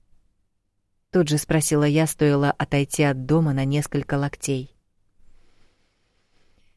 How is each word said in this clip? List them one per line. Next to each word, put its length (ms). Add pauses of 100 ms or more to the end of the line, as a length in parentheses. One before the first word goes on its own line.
(1120)
Тут 180
же 80
спросила 460
я, 240
стоило 440
отойти 520
от 220
дома 280
на 120
несколько 500
локтей. 600 (2000)